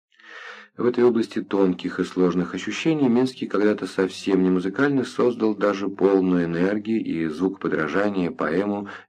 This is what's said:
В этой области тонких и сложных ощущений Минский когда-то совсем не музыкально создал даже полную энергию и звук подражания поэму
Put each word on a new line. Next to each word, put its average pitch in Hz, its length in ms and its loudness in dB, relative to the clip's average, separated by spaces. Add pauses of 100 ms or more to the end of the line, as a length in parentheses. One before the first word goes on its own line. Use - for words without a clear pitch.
(760)
В 110 100 -2
этой 120 180 2
области 113 380 2
тонких 92 580 0
и 90 40 0
сложных 90 500 0
ощущений 139 540 -2
Минский 123 380 0
когда-то 101 400 0
совсем 95 560 0
не 92 60 4
музыкально 117 560 2
создал 113 500 0
даже 101 340 0
полную 92 580 2
энергию 101 580 0
и 82 220 -4
звук 87 340 -2
подражания 85 680 -2
поэму 101 580 -2 (200)